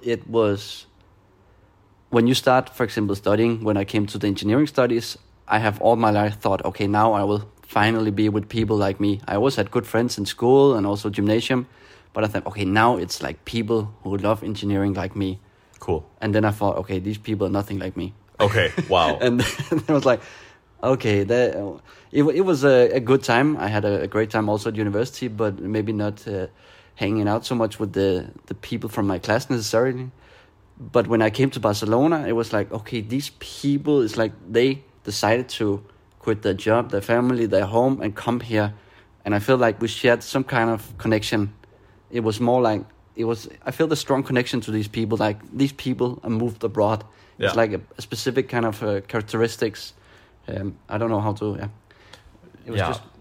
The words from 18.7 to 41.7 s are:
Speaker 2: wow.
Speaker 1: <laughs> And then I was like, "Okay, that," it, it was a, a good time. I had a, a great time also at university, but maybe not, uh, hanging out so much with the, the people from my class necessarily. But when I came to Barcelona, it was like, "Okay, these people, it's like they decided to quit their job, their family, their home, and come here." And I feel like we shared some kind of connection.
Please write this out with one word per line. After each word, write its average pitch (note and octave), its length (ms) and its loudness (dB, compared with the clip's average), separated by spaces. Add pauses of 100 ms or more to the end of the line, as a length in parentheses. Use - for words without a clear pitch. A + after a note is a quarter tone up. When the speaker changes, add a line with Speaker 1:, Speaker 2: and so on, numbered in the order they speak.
Speaker 2:
wow. D#2+ 280 4
Speaker 1:
<laughs> - 40 -4
And B2 180 2
then C#3+ 500 -2
I D#3+ 40 4
was C3+ 120 2
like, - 160 4 (640)
"Okay, A2 400 2
that," A#2 320 2 (560)
it, D3 120 4
it D3+ 220 2
was D#3 180 2
a, B2+ 320 8
a C3 40 2
good C3 240 2
time. C3 340 2
I F#2 100 -2
had G#2 180 0
a, G2+ 160 0
a F2 60 -4
great A2 220 0
time A2 200 0
also G#2+ 200 0
at G#2+ 60 -6
university, G#2+ 540 -2
but G#2+ 300 -4
maybe G#2+ 340 -4
not, G#2 340 -6
uh, F#2+ 200 -6 (480)
hanging G#2+ 320 0
out A2 180 0
so C3 100 -2
much A2+ 240 -2
with G2+ 140 -4
the, G2 320 0 (200)
the - 80 -10
people A2+ 360 -8
from G#2 180 -2
my F#2+ 100 -2
class A2 320 -2
necessarily. B2+ 640 -2 (800)
But A2+ 160 2
when A2+ 140 2
I A2 100 4
came C3+ 200 2
to - 80 -8
Barcelona, A2+ 680 2
it G#2 60 0
was A2+ 200 -2
like, G2+ 180 -2
"Okay, A2+ 300 -6
these B2 380 -6
people, C#3+ 640 0
it's A2 120 -4
like A2 160 0 (200)
they C3 300 2 (200)
decided A2 540 0
to G2+ 240 0 (380)
quit A2 240 -2
their G2+ 100 2
job, A2 380 0
their G2+ 100 0
family, A#2 460 2
their G2 180 0
home, A#2+ 380 2
and G2+ 120 -4
come A#2+ 260 -2
here." G#2+ 320 -2 (520)
And G#2 80 0
I G#2 60 2
feel C3 180 2
like A#2 240 2
we A#2 60 -2
shared A#2+ 340 2
some - 220 -4
kind A2+ 260 0
of A2+ 120 -2 (180)
connection. G#2+ 540 0 (580)